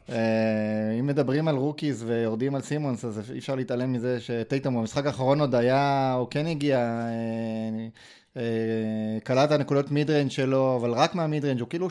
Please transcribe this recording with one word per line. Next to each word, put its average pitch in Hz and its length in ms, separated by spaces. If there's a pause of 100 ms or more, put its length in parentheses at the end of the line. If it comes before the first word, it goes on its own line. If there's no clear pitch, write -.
אה, 110 920
אם 135 80
מדברים 143 400
על 156 80
רוקיז 139 520
ויורדים 117 480
על 135 60
סימונס, 139 440
אז 110 260
אי 131 80
אפשר 135 160
להתעלם 127 380
מזה 123 260
שטייטום 123 560
במשחק 117 300
האחרון 135 360
עוד 131 140
היה, 135 580
הוא 123 180
כן 147 160
הגיע, 147 300
אה, 113 1120 (500)
אה, 110 840
קלע 131 200
את 147 80
הנקודות 143 400
מידריינג' 143 400
שלו, 131 500
אבל 120 100
רק 143 240
מהמידריינג', 151 440
הוא 117 100
כאילו, 175 220